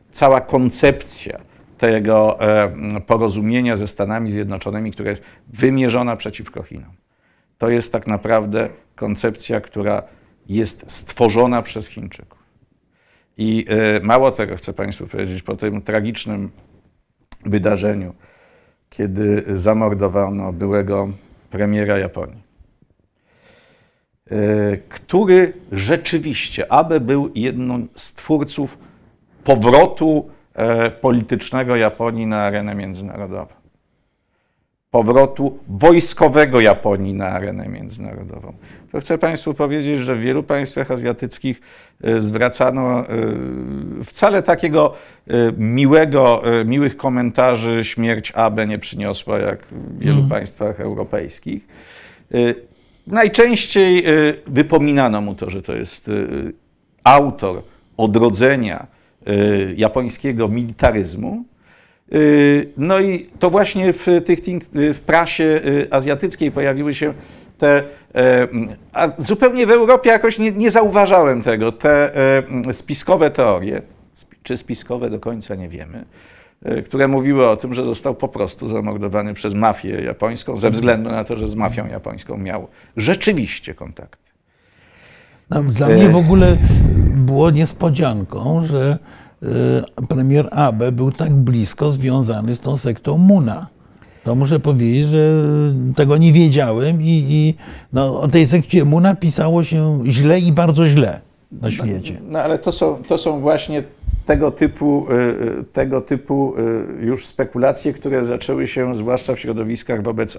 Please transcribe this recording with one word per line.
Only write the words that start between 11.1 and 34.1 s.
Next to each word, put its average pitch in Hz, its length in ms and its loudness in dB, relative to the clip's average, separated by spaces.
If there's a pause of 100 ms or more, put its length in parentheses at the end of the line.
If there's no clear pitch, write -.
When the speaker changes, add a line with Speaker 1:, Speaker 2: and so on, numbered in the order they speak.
Speaker 1:
przez 110 260 -12
Chińczyków. - 520 -20 (1000)
I, 110 320 -2
e, 107 300 2
mało 123 320 4
tego 98 240 -6
chcę 92 180 -14
państwu 98 340 -10
powiedzieć, 92 360 -8
po 104 120 -8
tym 104 260 -6
tragicznym 107 680 -6 (960)
wydarzeniu, 101 680 -2 (760)
kiedy 104 580 -2
zamordowano 98 1040 -2
byłego 98 560 -2 (400)
premiera 104 480 -2
Japonii, 95 460 -8 (1900)
e, 104 460 0
który 185 760 2 (180)
rzeczywiście, 147 1000 -4
aby 156 280 2
był 135 360 -2
jedną 123 600 -6
z - 180 -16
twórców 147 640 -4 (640)
powrotu, 147 840 4 (240)
e, 117 380 0
politycznego 123 840 -2
Japonii 113 520 -2
na 107 160 -2
arenę 104 320 -4
międzynarodową. 95 800 -12 (1400)